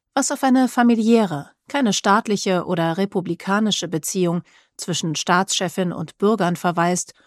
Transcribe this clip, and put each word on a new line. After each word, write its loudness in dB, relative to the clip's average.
was -2
auf -6
eine 4
familiäre, 2
keine 0
staatliche 0
oder -2
republikanische -2
Beziehung -2
zwischen -4
Staatschefin -2
und -10
Bürgern 0
verweist -2